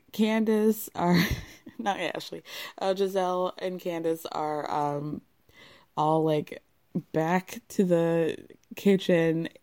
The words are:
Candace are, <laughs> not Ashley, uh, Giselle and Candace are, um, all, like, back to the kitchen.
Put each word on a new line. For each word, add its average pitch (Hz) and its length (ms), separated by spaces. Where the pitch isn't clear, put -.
Candace 220 840
are, 175 240
<laughs> - 280
not 202 200
Ashley, 165 440
uh, 190 160
Giselle 185 640
and 185 220
Candace 165 460
are, 151 440
um, 147 520
all, 156 280
like, 151 380
back 175 560
to - 160
the 165 520
kitchen. 165 720